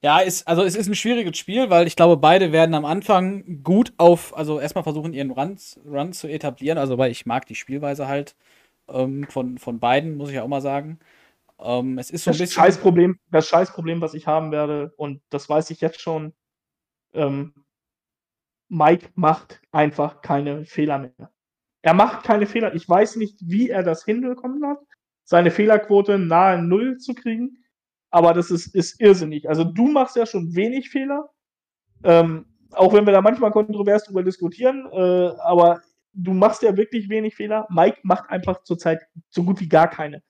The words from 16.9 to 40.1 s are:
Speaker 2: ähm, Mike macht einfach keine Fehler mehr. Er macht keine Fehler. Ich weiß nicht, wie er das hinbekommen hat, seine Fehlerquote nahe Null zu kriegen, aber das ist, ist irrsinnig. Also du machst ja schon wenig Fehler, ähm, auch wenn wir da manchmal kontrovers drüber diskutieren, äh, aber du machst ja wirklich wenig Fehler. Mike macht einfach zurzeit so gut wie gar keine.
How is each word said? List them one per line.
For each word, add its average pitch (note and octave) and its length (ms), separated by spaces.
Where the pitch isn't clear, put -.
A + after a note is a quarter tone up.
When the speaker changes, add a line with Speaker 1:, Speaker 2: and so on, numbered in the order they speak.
Speaker 2:
ähm, C#3 420
Mike E3 460
macht - 460
einfach D3+ 520
keine D3 420
Fehler D3+ 340
mehr. B2+ 320
Er D#3+ 120
macht G#3+ 300
keine G#3 220
Fehler. G#3 280
Ich E3+ 140
weiß G3 280
nicht, G#3+ 240
wie G3+ 300
er F#3+ 140
das E3 200
hinbekommen B3+ 640
hat, C#4+ 120
seine F3 280
Fehlerquote G#3 680
nahe F3 420
Null A3 380
zu B3+ 160
kriegen, A#3 440
aber E3+ 220
das E3+ 180
ist, E3+ 240
ist - 280
irrsinnig. D#3+ 480
Also D#3 140
du F3 240
machst C4+ 280
ja A#3 80
schon E3+ 300
wenig A#3+ 340
Fehler, C#4+ 400
ähm, E3 420
auch F#3+ 240
wenn G#3 100
wir G3+ 80
da F#3+ 80
manchmal G#3+ 300
kontrovers G#3 540
drüber F#3 180
diskutieren, G#3 680
äh, F3+ 420
aber E3+ 400
du F#3 180
machst G3+ 300
ja G#3+ 120
wirklich G#3 360
wenig A3 240
Fehler. G#3+ 340
Mike F3 360
macht F#3 260
einfach F#3 320
zurzeit E3 400
so F3 160
gut F#3 160
wie E3+ 80
gar E3 220
keine. D3 400